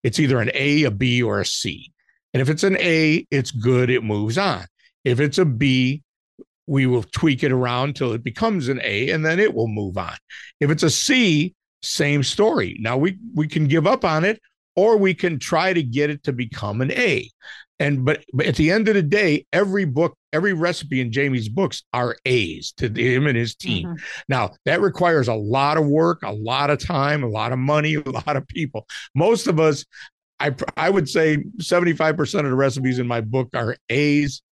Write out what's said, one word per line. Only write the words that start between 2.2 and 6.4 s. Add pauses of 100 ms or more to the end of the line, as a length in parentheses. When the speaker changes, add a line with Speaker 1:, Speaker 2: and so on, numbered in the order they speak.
Speaker 1:
And
if
it's
an
A,
it's
good,
it
moves
on. (380)
If
it's
a
B, (640)